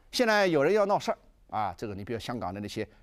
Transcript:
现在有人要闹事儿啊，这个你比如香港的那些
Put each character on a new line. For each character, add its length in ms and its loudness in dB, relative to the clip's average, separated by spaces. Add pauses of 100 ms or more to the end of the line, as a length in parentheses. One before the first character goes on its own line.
(100)
现 160 2
在 200 4
有 160 4
人 100 4
要 140 4
闹 120 2
事 140 -4
儿 60 -12 (320)
啊， 280 -2
这 80 -6
个 80 -8
你 100 -10
比 80 -6
如 60 -2
香 200 -8
港 140 -6
的 80 -8
那 60 -6
些 200 -6 (160)